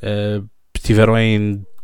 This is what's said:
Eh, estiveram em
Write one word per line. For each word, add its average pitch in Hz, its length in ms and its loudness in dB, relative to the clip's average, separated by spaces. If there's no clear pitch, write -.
Eh, 104 400 -4
estiveram 110 420 4
em 104 480 0